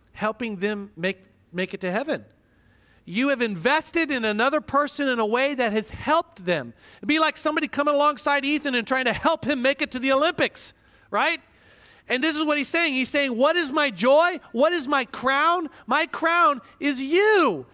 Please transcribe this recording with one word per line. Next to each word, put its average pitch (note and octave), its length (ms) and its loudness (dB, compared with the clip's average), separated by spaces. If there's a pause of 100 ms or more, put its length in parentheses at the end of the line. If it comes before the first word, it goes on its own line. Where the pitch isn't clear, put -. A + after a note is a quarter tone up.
(120)
helping A3 460 -6
them G3+ 400 -6
make, F#3 200 -4 (360)
make F#3 200 -6
it F#3+ 60 -10
to F#3 100 -4
heaven. A3 360 -4 (800)
You A3+ 240 -2
have B3+ 120 0
invested C4 720 0
in B3 140 -2
another A#3+ 340 0
person C#4+ 480 -2
in B3 120 0
a A3 60 2
way B3+ 280 0
that A#3+ 180 0
has G#3+ 200 -2
helped D#4 520 -2
them. D3+ 300 -4 (240)
It'd - 100 -10
be D4+ 120 2
like D#4 180 0
somebody D#4 320 -2
coming D4 260 0
alongside C#4+ 480 2
Ethan C#4+ 320 -2
and A#3 100 -2
trying C4 200 0
to A3+ 80 2
help D#4 320 0
him B3+ 160 -2
make A3+ 200 0
it D4 100 -2
to B3 80 -8
the C4 120 0
Olympics, C#4+ 600 0 (360)
right? D4+ 300 0 (720)
And B3+ 120 0
this D#4 140 2
is D4+ 80 -2
what D4 140 0
he's C#4+ 100 -2
saying. E4 260 0
He's C4 160 -2
saying, C#4 280 -2
"What C#4+ 180 4
is D#4+ 160 0
my D4 180 0
joy? C#4 520 2 (100)
What D4 220 2
is D4+ 140 -2
my C#4 180 0
crown? D4+ 640 0 (180)
My D4 180 0
crown E4 540 2 (220)
is C4+ 200 -2
you." D#4 720 2